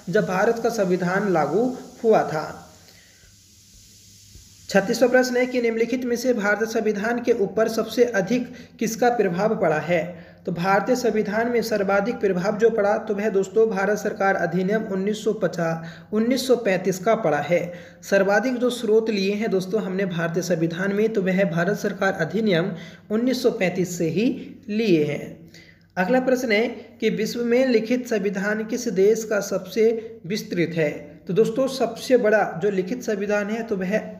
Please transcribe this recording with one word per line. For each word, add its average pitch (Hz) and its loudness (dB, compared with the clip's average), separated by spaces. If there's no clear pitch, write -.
जब 170 2
भारत 208 0
का 233 -2
संविधान 185 0
लागू 160 2
हुआ 202 6
था। 151 -6
छत्तीसवाँ 233 2
प्रश्न 247 4
है 247 2
कि 247 -2
निम्नलिखित 233 0
में 240 -2
से 247 0
भारत 208 0
संविधान 220 -2
के 247 2
ऊपर 208 0
सबसे 220 0
अधिक 233 -2
किसका 226 0
प्रभाव 202 2
पड़ा 160 2
है? 170 -4
तो 180 -4
भारतीय 196 2
संविधान 214 0
में 240 2
सर्वाधिक 196 0
प्रभाव 190 0
जो 226 4
पड़ा 208 2
तो 214 -4
वह 208 -2
दोस्तों 196 2
भारत 196 0
सरकार 196 0
अधिनियम 185 0
उन्नीस 196 -2
सौ 220 2
पचास, 165 -2
उन्नीस 233 0
सौ 247 4
पैंतीस 185 0
का 226 2
पड़ा 147 0
है। 156 0
सर्वाधिक 202 2
जो 240 0
स्रोत 220 2
लिए 196 0
हैं 208 -2
दोस्तों 190 0
हमने 185 -2
भारतीय 170 -2
संविधान 170 -2
में 214 2
तो 196 0
वह 185 2
भारत 175 0
सरकार 190 -2
अधिनियम 185 0
उन्नीस 240 0
सौ 233 4
पैंतीस 180 -2
से 165 0
ही 214 0
लिए 208 2
हैं। - -8
अगला 233 2
प्रश्न 254 0
है 226 2
कि 220 2
विश्व 220 -2
में 247 4
लिखित 240 2
संविधान 208 -2
किस 240 -4
देश 202 2
का 208 -2
सबसे 220 -2
विस्तृत 175 -2
है? 170 0
तो 190 -4
दोस्तों 226 2
सबसे 240 0
बड़ा 208 4
जो 202 0
लिखित 190 -4
संविधान 208 -2
है 226 -4
तो 220 -4
वह 185 -2